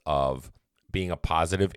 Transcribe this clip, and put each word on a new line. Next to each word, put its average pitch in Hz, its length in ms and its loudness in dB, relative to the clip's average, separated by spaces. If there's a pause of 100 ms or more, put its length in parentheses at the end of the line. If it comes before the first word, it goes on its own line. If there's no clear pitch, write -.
of 67 460 -2 (400)
being 92 200 -2
a 80 40 -4
positive 82 600 2